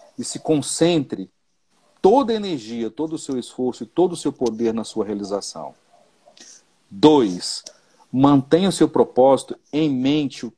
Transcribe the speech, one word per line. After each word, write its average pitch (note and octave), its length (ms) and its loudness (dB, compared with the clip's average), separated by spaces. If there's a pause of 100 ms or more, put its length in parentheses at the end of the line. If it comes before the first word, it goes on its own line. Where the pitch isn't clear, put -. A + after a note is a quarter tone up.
(180)
e B2 60 -10
se - 140 -10
concentre D3+ 920 -2 (680)
toda A#3 320 4
a A3 40 -2
energia, A#2 540 -6
todo D#3+ 240 -6
o D3 40 -8
seu C3 200 -8
esforço B2 440 -6
e A2 40 -8
todo F3 260 0
o E3 40 -8
seu D3 160 -4
poder A2+ 400 -2
na A2 120 -6
sua G#2+ 200 -6
realização. G2 720 -8 (1160)
Dois, G2+ 720 2 (480)
mantenha C#3+ 600 4
o - 20 -2
seu D#3 160 2
propósito C3 680 2 (160)
em D3+ 200 0
mente C3+ 560 -2
o A2 120 -14